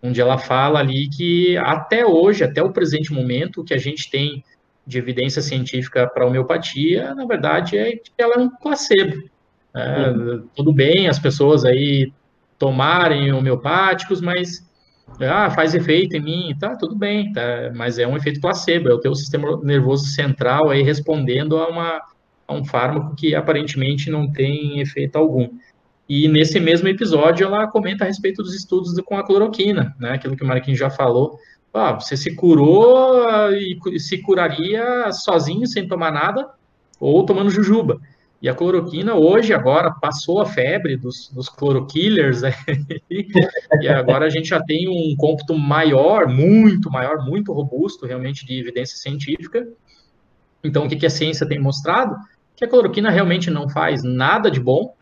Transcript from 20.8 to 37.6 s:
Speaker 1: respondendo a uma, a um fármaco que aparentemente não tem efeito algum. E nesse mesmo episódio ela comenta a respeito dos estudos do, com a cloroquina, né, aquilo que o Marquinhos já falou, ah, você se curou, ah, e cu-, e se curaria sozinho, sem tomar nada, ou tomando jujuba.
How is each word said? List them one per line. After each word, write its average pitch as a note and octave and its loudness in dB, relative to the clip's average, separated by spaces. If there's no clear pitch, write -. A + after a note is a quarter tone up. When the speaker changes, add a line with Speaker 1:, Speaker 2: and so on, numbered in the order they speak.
Speaker 1:
respondendo D3 0
a E3 0
uma, E3 -4
a D3 -6
um C#3+ -6
fármaco C#3 -2
que D3+ 0
aparentemente D3 -2
não D3+ -2
tem C#3+ -4
efeito C#3+ -6
algum. C3 2
E C#3+ 2
nesse D#3 4
mesmo E3+ 2
episódio E3+ 2
ela G#3 0
comenta G3 -2
a F#3+ -2
respeito G3 -4
dos F#3 -8
estudos F#3 -2
do, F3 -4
com G3+ -6
a G3 -4
cloroquina, G3+ 0
né, A#2+ -6
aquilo C3+ -6
que C#3 -10
o C3+ -2
Marquinhos B2+ 0
já C3+ 0
falou, C3+ 0
ah, G3+ 2
você - -6
se E3+ -6
curou, A#3 6
ah, G#3+ 2
e F#3 -4
cu-, F3 -6
e E3 -4
se F#3 -6
curaria G3 0
sozinho, F3 0
sem G3 -4
tomar E3 -2
nada, G3 -2
ou D3+ 4
tomando G3 2
jujuba. G3 2